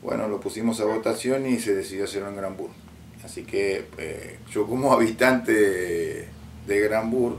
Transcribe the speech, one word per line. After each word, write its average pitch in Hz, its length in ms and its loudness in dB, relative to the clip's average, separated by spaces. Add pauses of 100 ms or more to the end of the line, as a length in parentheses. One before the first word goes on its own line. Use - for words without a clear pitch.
Bueno, 113 280 -2
lo 101 120 -2
pusimos 113 400 -2
a 107 40 2
votación 113 600 0
y 127 120 2
se 110 160 2
decidió 95 300 -2
hacerlo 98 240 -4
en 101 80 -8
Granbur. 95 340 -6 (540)
Así - 180 -12
que, 98 420 -2 (140)
eh, 80 400 -10 (120)
yo 104 160 0
como 127 260 2
habitante 117 600 4
de, 90 760 2 (380)
de 101 140 2
Granbur 113 580 2